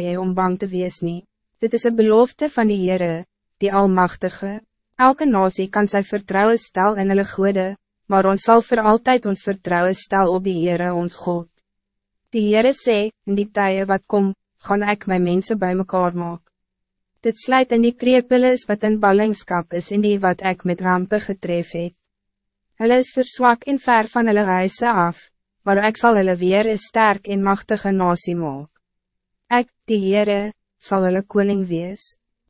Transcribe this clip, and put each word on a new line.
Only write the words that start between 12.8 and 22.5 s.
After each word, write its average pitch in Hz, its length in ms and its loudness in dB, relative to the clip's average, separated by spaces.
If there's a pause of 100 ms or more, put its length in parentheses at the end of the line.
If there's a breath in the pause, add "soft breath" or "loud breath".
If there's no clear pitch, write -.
"In 202 100 -2
die 208 140 -2
tye 196 360 -2
wat 190 220 -2
kom, 196 260 0 (260)
gaan 202 240 -2
ek 202 240 -4
my 185 100 0
mense 180 380 0
bij 185 200 -2
mekaar 185 380 -2
maak. 175 280 -8 (800)
Dit 226 160 -2
sluit 254 340 0
in 233 100 2
die 240 160 2
krepeles 254 720 2
wat 208 160 -4
in 214 160 0
ballingskap 202 720 0
is 175 180 -6
en 208 100 0
die 208 180 2
wat 180 220 -2
ek 185 240 -4
met 175 160 -2
rampe 185 380 0
getref 175 520 -4
het. 175 240 -8 (840)